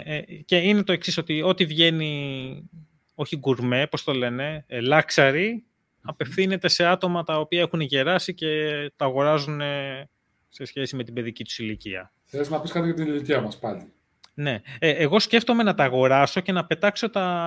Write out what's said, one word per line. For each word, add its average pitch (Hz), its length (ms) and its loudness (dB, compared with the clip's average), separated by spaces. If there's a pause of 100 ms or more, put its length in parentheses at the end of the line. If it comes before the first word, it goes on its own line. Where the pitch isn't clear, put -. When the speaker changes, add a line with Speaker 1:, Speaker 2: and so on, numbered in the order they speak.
Speaker 1:
ε, 151 160 -6
και - 360 -2
είναι 196 260 4
το 185 80 0
εξής, 170 260 -2
ότι 156 240 -2
ό,τι 185 240 2
βγαίνει, 151 1040 0 (460)
όχι 151 220 -4
γκουρμέ, 127 500 2
πώς - 160 -6
το 147 100 -2
λένε, 131 540 -4
ε, 123 160 -8
luxury, 151 680 4 (520)
απευθύνεται 175 680 -2
σε 170 180 2
άτομα 175 380 2
τα 156 160 -2
οποία 175 220 0
έχουν 165 200 0
γεράσει 147 520 0
και 160 140 -6 (480)
τα 147 100 -2
αγοράζουν, 147 560 0
ε, 139 480 -8 (400)
σε - 160 -14
σχέση 135 300 -8
με 123 80 -6
την 113 100 -12
παιδική 117 300 -8
τους - 160 -10
ηλικία. 101 520 -10 (140)
Speaker 2:
Θες 143 240 -6
να 156 120 -2
πεις 170 100 -8
κάτι 170 140 0
για 165 100 0
την 156 100 -2
ηλικία 143 360 0
μας 107 180 -8
πάλι; 92 340 -10 (400)
Speaker 1:
Ναι. 139 280 -4 (180)
Ε, 165 100 2
εγώ 151 300 4
σκέφτομαι 233 440 2
να 196 120 2
τα 147 80 4
αγοράσω 131 560 4
και 180 120 -2
να 175 140 0
πετάξω 202 440 0
τα 196 140 0 (240)